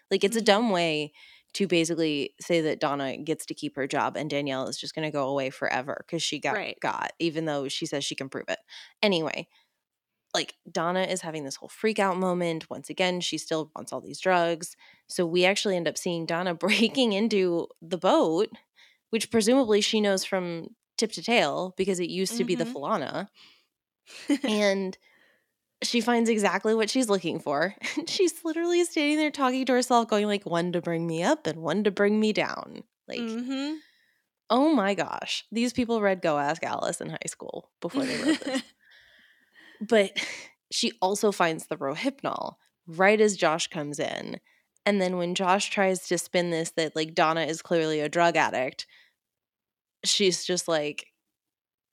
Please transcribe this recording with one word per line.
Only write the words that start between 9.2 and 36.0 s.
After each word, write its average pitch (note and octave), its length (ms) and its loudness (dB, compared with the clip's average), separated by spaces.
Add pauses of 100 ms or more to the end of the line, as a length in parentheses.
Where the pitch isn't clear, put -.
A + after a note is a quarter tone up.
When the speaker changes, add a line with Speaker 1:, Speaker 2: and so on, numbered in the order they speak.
Speaker 1:
like, - 220 -2 (140)
Donna F3+ 340 0
is F3+ 180 -2
having D#3 220 -8
this C#3 120 -8
whole - 120 -16
freak G#3+ 300 -2
out G3 200 2
moment. F3 520 0
Once - 200 -12
again, F3+ 300 0
she D#3+ 180 -4
still D#3 380 -4
wants - 160 -12
all C3+ 100 -6
these - 180 -14
drugs. E3+ 560 2 (320)
So F3+ 180 -2
we F3 200 2
actually G3 300 2
end E3+ 120 0
up C#3 100 -4
seeing E3 280 -4
Donna F3 280 -2
<laughs> - 20 -8
breaking G#3+ 580 2
into F#3+ 540 2 (140)
the E3+ 160 -4
boat, G3 520 4 (600)
which A3+ 200 -2
presumably A3+ 520 4
she A3 180 2
knows G3 240 2
from F3 520 -4 (220)
tip A3+ 140 0
to E3+ 100 -10
tail F3+ 560 0
because F#3+ 220 0
it E3+ 100 -4
used F#3 280 -2
to - 60 2
be F#3 120 0
the E3 80 0
Speaker 2:
Mm-hmm. A#3+ 100 -6
Speaker 1:
Falana. E3+ 540 -4 (800)
Speaker 2:
<laughs> - 420 -2
Speaker 1:
And G3 480 2 (840)
she A#3 180 0
finds A#3 300 2
exactly G3+ 440 2
what A3 160 2
she's C4 200 2
looking E3 300 0
for. D3+ 340 -2 (120)
<laughs> - 120 -6
And E4 120 -6
she's - 340 0
literally E4+ 400 0
standing D4+ 340 0
there D4+ 140 2
talking C4 340 0
to C4 80 2
herself, A#3+ 340 2
going G#3 180 2
like, G#3 200 -2
"One E3+ 260 0
to F3 100 -2
bring E3+ 240 -2
me E3 180 -2
up D4+ 220 2
and D#3+ 160 -4
one E3+ 220 0
to G#3 80 2
bring G#3 280 2
me G#3+ 140 4
down." - 500 -4 (240)
Like, A3+ 300 -6
Speaker 2:
Mm-hmm. C4+ 420 -6 (720)
Speaker 1:
oh C#4 240 4
my G3+ 200 2
gosh. - 580 -6
These A#3 200 0
people A#3 280 0